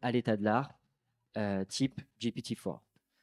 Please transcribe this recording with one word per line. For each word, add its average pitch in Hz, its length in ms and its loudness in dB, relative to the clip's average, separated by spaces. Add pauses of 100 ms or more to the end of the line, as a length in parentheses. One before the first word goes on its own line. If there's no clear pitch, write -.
à 123 100 0
l'état 117 260 2
de 101 60 -2
l'art, 113 300 2 (600)
euh, 98 300 0
type - 360 -2 (180)
G 117 120 0
P - 100 -8
T - 140 -6
four. 76 260 -6 (420)